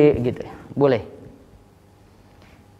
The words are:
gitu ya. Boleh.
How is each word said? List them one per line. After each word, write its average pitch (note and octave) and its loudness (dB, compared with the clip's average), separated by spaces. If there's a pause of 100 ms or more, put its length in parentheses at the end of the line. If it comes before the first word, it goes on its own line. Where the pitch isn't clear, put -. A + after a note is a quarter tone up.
(180)
gitu A#2+ -6
ya. - -18 (200)
Boleh. C3 0 (1700)